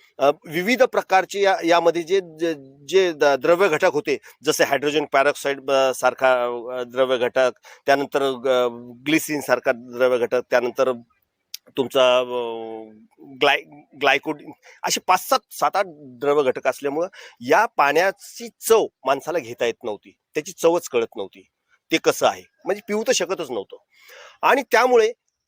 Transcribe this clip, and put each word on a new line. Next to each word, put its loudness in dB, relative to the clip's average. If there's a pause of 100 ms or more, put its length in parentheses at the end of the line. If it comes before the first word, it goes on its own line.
(180)
अ, 4 (140)
विविध 0
प्रकारचे 0
या, 2
यामध्ये 2
जे, 0 (200)
जे, -2 (340)
जे 2
द-, 0
द्रव्य 4
घटक 2
होते, -2 (260)
जसे 2
हायड्रोजन -2
पेरॉक्साईड, -2
अ, 2
सारखा, 2 (280)
अ, -8
द्रव्य 0
घटक, 0 (360)
त्यानंतर, 0
अ, -2 (380)
ग्लिसिन -2
सारखा 0
द्रव्य 0
घटक, -2 (100)
त्यानंतर 0 (840)
तुमचा, 2
अ, 0 (1160)
ग्लाय-, 2 (360)
ग्लायकोड, -2 (400)
असे -4
पाच, -2
सात, 0 (120)
सात, -4
आठ 0
द्रव्य -4
घटक -2
असल्यामुळं -4 (320)
या 2
पाण्याची -2
चव 0 (200)
माणसाला -2
घेता -6
येत -6
नव्हती, -12 (180)
त्याची -6
चवच 0
कळत -4
नव्हती -14 (440)
ते 2
कसं 0
आहे, -2 (220)
म्हणजे -6
पिऊ -4
तर -2
शकतच -4
नव्हतो. -10 (580)
आणि 2
त्यामुळे 2 (360)